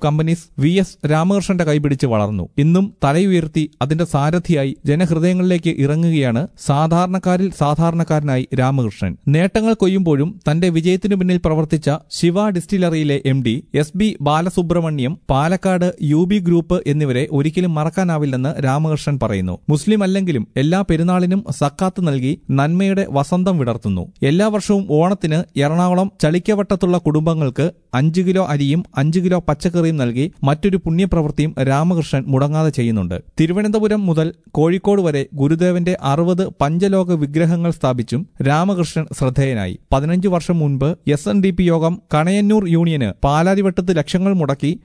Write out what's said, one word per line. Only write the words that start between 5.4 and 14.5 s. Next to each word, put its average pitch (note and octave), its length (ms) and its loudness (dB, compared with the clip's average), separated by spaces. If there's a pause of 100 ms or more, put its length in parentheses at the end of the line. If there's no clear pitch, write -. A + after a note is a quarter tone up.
ഇറങ്ങുകയാണ് D3 680 0 (180)
സാധാരണക്കാരിൽ F3+ 920 0
സാധാരണക്കാരനായി D3+ 880 0 (120)
രാമകൃഷ്ണൻ. B2+ 580 -2 (100)
നേട്ടങ്ങൾ G3 460 2
കൊയ്യുമ്പോഴും F#3 680 0
തന്റെ E3+ 280 2
വിജയത്തിനു F3+ 460 0
പിന്നിൽ F3+ 220 2
പ്രവർത്തിച്ച D#3 520 0 (220)
ശിവ F#3+ 380 0
ഡിസ്റ്റിലറിയിലെ E3 760 0
എം C3+ 180 0
ഡി A#2 200 -2 (120)
എസ് D3+ 200 0
ബി G#3 260 0
ബാലസുബ്രഹ്മണ്യം, D#3+ 960 -2 (120)